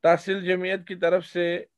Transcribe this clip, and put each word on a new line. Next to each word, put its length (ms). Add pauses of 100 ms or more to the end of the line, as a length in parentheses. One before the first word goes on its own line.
तहसील 400
जमीयत 440
की 100
तरफ 260
से 240 (300)